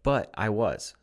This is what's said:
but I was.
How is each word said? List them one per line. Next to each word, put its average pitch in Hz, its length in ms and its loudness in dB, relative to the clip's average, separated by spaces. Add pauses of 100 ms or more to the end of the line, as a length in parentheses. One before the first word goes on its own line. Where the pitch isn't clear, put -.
but 139 320 0
I 107 140 -2
was. 107 540 -2